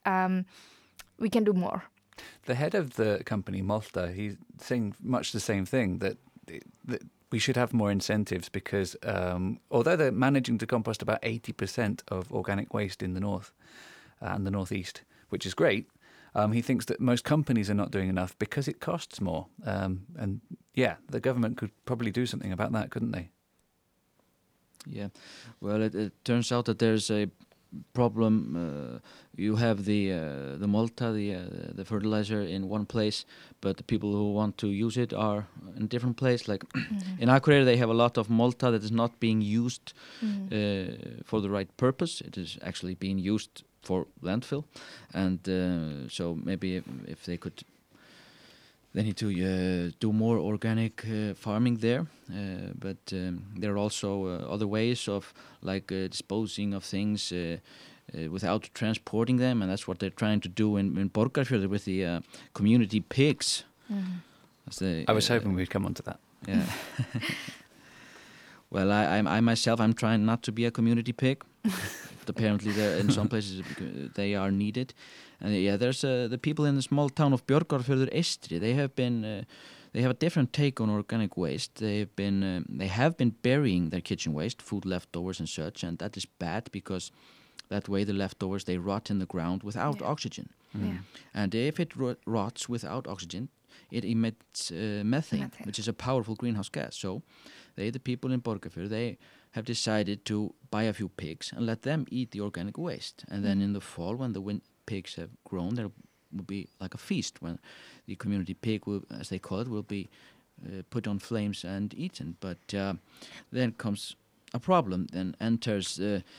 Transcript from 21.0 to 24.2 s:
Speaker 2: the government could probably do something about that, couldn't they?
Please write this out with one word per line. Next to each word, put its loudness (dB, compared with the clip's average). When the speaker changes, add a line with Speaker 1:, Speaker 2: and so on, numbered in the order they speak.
Speaker 2:
the -4
government 0
could -6
probably 0
do 0
something -4
about 0
that, 0
couldn't -2
they? -6